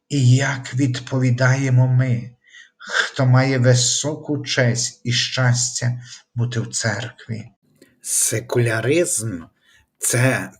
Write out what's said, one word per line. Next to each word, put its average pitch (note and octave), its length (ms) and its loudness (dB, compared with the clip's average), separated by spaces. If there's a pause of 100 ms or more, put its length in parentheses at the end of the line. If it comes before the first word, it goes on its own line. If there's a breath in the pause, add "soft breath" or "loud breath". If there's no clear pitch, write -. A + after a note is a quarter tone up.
і B2+ 280 6
як C#3 380 -4
відповідаємо B2+ 1120 2
ми, B2+ 420 0 (480 loud breath)
хто - 480 -4
має C3 320 4
високу C3 840 0
честь B2 640 -2
і A#2+ 80 -2
щастя B2 880 0 (320 loud breath)
бути A#2+ 260 -2
в A2+ 100 -6
церкві. G#2+ 800 -8 (540 soft breath)
Секуляризм — A2+ 1400 -2 (560 soft breath)
це B2 600 0